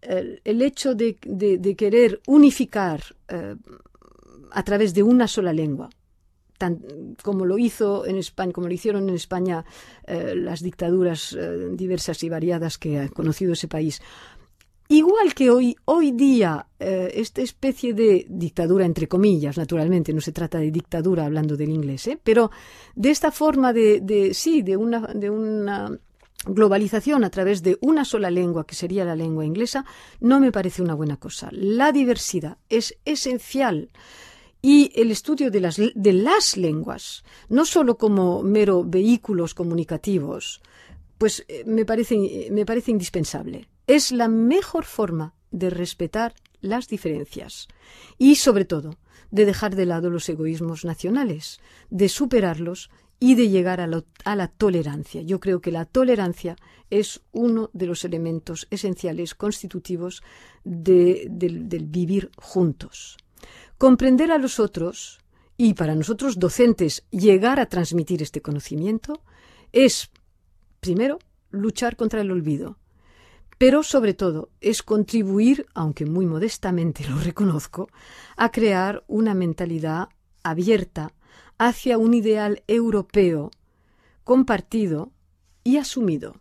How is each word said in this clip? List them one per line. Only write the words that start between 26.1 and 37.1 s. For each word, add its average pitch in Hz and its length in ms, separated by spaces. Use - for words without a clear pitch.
globalización 214 800
a 185 60
través 190 340
de 180 160
una 302 240
sola 202 260
lengua, 175 380
que - 80
sería 185 300
la 170 100
lengua 160 300
inglesa, 226 400
no 262 220
me 254 100
parece 185 300
una 170 120
buena 147 220
cosa. - 380
La 240 400
diversidad 220 640
es - 380
esencial 254 840
y 285 340
el 226 160
estudio 285 380
de 202 100
las, 170 180
de 202 360
las 254 420
lenguas, - 680